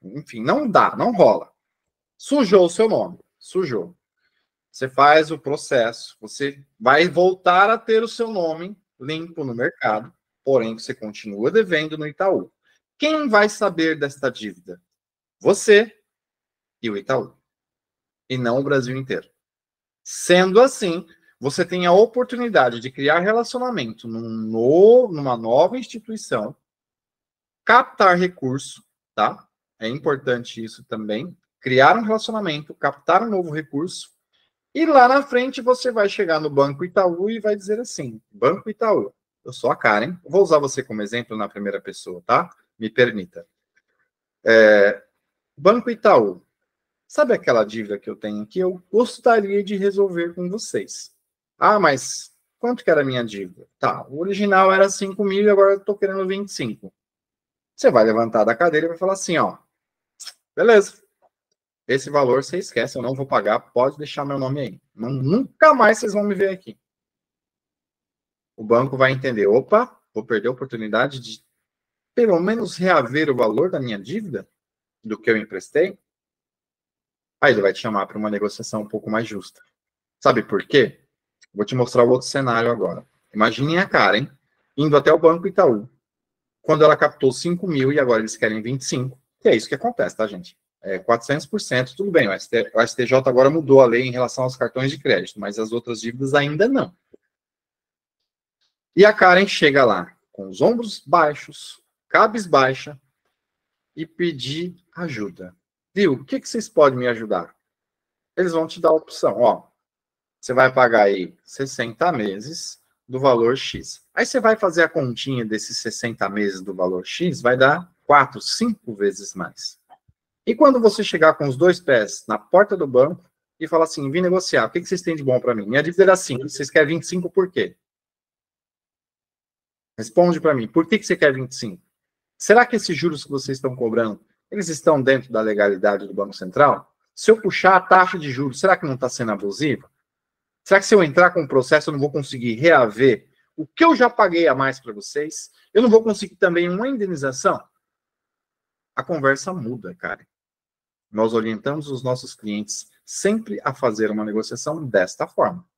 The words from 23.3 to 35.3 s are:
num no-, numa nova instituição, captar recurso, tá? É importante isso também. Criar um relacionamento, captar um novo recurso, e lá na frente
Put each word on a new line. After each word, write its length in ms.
num 220
no-, 760
numa 300
nova 400
instituição, 800
captar 540
recurso, 680
tá? 320
É 80
importante 760
isso 200
também. 520
Criar 360
um 60
relacionamento, 720
captar 500
um 60
novo 220
recurso, 600
e 100
lá 220
na 160
frente 380